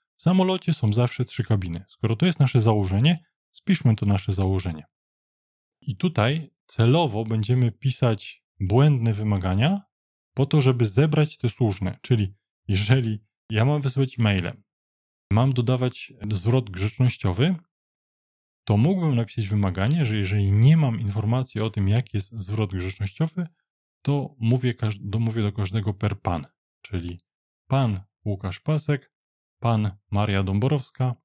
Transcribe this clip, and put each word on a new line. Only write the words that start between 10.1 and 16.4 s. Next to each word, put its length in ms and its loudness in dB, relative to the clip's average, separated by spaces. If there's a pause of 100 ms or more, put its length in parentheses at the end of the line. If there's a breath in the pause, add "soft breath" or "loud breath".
po 120 0
to, 160 2
żeby 240 2
zebrać 520 0
te 120 -2
słuszne. 520 -2
Czyli 320 0 (340)
jeżeli 560 0 (260)
ja 140 2
mam 180 0
wysyłać 360 -2
maile, 340 0 (800)
mam 220 4
dodawać 600 -2 (200)
zwrot 380 0